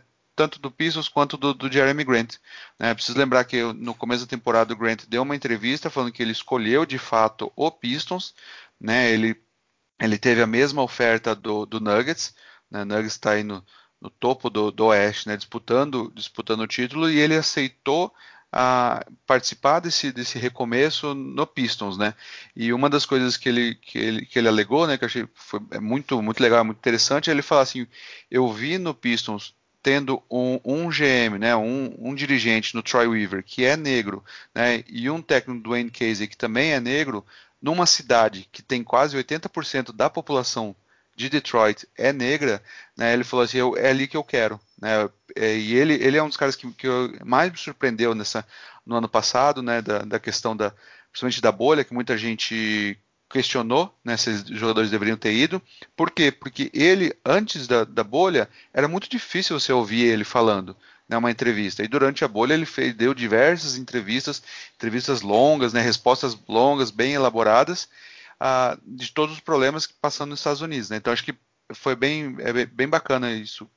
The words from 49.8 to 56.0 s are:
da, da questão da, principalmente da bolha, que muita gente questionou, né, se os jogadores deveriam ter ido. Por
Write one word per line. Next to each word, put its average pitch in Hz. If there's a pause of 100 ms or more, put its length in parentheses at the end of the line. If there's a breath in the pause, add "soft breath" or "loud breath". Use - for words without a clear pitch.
da, 104
da 104
questão 113
da, 104 (380 soft breath)
principalmente 120
da 113
bolha, 131
que -
muita 123
gente 107 (340)
questionou, 131
né, 117
se -
os 104
jogadores 110
deveriam 107
ter 110
ido. 160 (340 soft breath)
Por 165